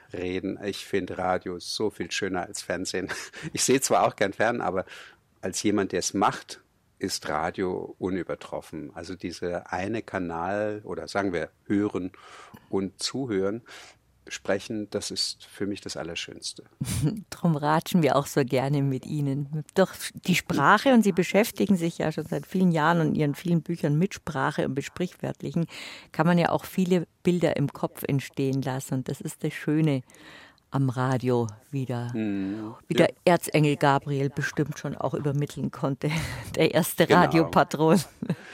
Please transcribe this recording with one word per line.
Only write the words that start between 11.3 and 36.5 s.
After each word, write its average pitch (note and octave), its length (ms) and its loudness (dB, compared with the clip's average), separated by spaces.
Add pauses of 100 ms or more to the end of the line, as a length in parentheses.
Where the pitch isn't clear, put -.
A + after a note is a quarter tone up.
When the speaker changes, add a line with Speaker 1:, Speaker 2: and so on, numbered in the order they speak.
Speaker 1:
wir D#2 180 -4 (160)
Hören G2+ 440 0 (600)
und G2 300 -4
Zuhören, A2 640 -2 (640)
Sprechen, G#2 640 -4
das G2+ 200 -6
ist - 360 -6
für - 200 -6
mich G2 140 -4
das - 160 -12
Allerschönste. - 640 -10 (380)
Speaker 2:
<laughs> F#3+ 300 -2
Drum E3 260 0
ratschen D#3 460 2
wir B2+ 120 4
auch C#3 120 4
so - 180 2
gerne C3+ 360 2
mit C3+ 240 0
Ihnen. C#3+ 600 -4 (100)
Doch F#3 180 4 (220)
die F3 220 2
Sprache, E3+ 580 4
und A3+ 80 8
Sie G3+ 80 4
beschäftigen G3 680 2
sich E3+ 220 -2
ja D#3 140 0
schon D#3 140 -6
seit D3+ 200 -6
vielen F#3 240 4
Jahren E3 300 4
und D#3 80 2
in - 80 0
Ihren D3 180 0
vielen E3+ 280 0
Büchern D#3 360 0
mit F#3 160 0
Sprache D3 520 -2
und C3+ 100 -4
Besprichwörtlichen, D3 880 -4 (460)
kann D#3 160 2
man F3 100 6
ja E3+ 120 4
auch - 140 0
viele F3+ 440 2 (160)
Bilder F3 320 2
im C#3+ 160 0
Kopf - 340 -6
entstehen C3+ 560 -2
lassen. C3 320 -4
Und C3 140 -2
das C#3+ 120 -6
ist - 220 -10
das D#3 100 -2
Schöne D3+ 500 2 (680)
am C3+ 160 2
Radio B2+ 600 2 (240)
wieder. A#2+ 420 -4
Speaker 1:
Mhm. G#2+ 600 -4 (120)
Speaker 2:
Wie F3 80 -4
der E3 140 6
Speaker 1:
Ja. - 240 2
Speaker 2:
Erzengel D3+ 440 4
Gabriel C#3 540 2
bestimmt - 480 -2
schon - 180 -6
auch - 180 -2
übermitteln C#3 580 -2
konnte. C#3+ 400 -2 (200)
<laughs> - 220 -10